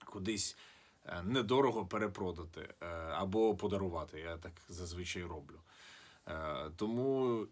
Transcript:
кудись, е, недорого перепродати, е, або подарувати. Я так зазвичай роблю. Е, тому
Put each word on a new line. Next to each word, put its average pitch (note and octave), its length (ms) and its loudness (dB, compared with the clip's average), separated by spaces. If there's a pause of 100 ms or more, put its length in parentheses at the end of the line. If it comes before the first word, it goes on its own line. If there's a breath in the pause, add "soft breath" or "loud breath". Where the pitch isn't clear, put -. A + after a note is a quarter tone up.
кудись, G2+ 520 -2 (500 loud breath)
е, F2 160 -4
недорого A#2 640 4
перепродати, F2+ 920 -2
е, E2+ 60 -8 (260)
або G2+ 420 4
подарувати. F#2 680 -2
Я E2+ 160 -6
так E2+ 160 -12 (160)
зазвичай F2 540 -6
роблю. D2+ 380 -10 (680 loud breath)
Е, D2+ 480 -2
тому A#2+ 760 4